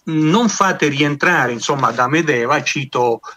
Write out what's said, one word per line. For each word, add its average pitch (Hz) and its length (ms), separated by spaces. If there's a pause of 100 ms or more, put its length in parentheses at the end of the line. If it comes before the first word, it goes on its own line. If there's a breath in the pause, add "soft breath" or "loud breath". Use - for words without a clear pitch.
non 160 440
fate 180 400
rientrare, 143 640
insomma, 127 360
Adamo 123 280
ed 165 140
Eva, 127 320
cito 123 580 (160 loud breath)